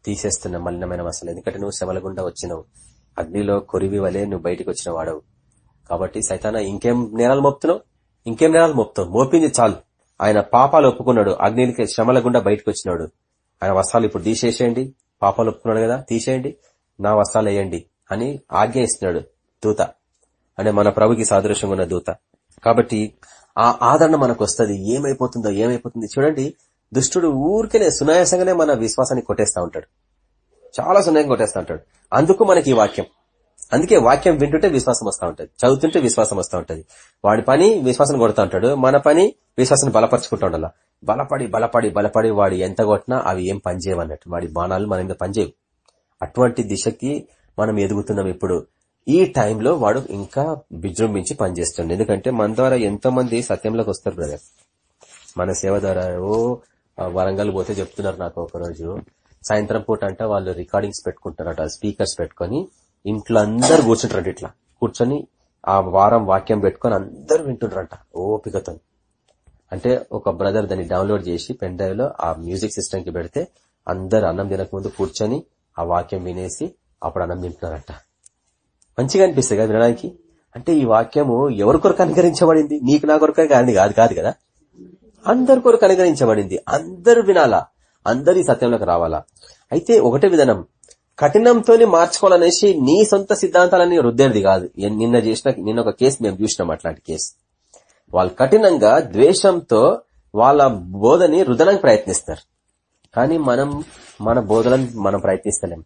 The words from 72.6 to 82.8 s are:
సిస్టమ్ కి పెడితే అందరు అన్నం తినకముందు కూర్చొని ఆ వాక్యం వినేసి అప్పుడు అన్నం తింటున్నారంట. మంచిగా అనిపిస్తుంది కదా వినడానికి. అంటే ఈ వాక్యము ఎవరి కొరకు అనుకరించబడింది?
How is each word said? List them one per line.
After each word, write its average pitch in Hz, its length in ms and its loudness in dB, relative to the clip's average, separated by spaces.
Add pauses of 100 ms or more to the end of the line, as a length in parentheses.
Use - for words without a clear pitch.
సిస్టమ్ - 320 -8
కి 90 60 -10
పెడితే 90 380 -8 (400)
అందరు 95 380 -2
అన్నం 95 220 -4
తినకముందు 95 400 -6 (100)
కూర్చొని 107 440 -4 (360)
ఆ 85 40 -6
వాక్యం 87 420 -4
వినేసి 92 460 -10 (340)
అప్పుడు 90 200 -6
అన్నం 87 160 -8
తింటున్నారంట. 82 540 -12 (1040)
మంచిగా 160 260 2
అనిపిస్తుంది 131 380 0
కదా 110 100 0
వినడానికి. 117 460 0 (380)
అంటే 160 180 -2
ఈ 143 100 2
వాక్యము 120 680 2
ఎవరి 104 280 2
కొరకు 190 240 2
అనుకరించబడింది? 160 800 2